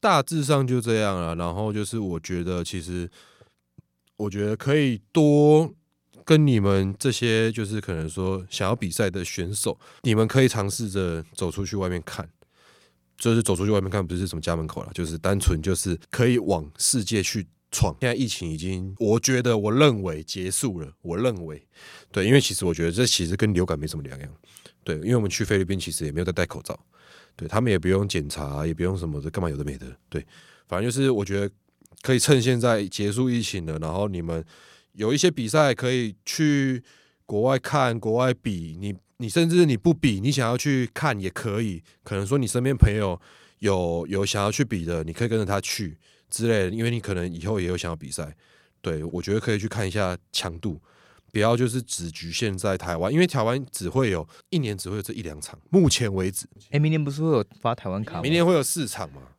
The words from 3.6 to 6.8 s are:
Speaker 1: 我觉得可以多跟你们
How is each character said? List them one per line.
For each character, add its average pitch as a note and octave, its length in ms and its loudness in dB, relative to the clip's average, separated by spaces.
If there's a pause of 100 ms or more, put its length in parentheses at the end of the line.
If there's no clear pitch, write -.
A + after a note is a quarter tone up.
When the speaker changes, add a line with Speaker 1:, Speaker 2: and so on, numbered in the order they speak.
Speaker 1:
我 G#2 120 -4
觉 G2+ 160 -2
得 G#2+ 120 0
可 C#3 180 0
以 C3 240 2 (140)
多 D3+ 600 6 (520)
跟 D3+ 200 8
你 B2 140 6
们 G2 400 4